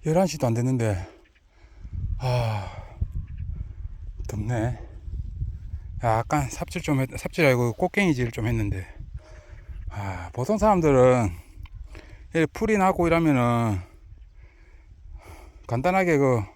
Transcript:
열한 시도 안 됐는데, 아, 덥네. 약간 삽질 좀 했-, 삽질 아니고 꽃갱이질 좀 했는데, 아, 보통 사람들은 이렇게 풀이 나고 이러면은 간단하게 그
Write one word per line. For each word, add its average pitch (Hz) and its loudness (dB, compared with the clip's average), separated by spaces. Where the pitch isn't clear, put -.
열한 170 4
시도 147 -2
안 117 2
됐는데, 117 2
아, 113 -2
덥네. 113 -4
약간 117 0
삽질 - -8
좀 143 0
했-, 131 -2
삽질 - 0
아니고 123 4
꽃갱이질 156 0
좀 110 -2
했는데, 101 -2
아, 92 -8
보통 202 0
사람들은 131 6
이렇게 160 2
풀이 220 0
나고 190 4
이러면은 120 4
간단하게 170 2
그 127 4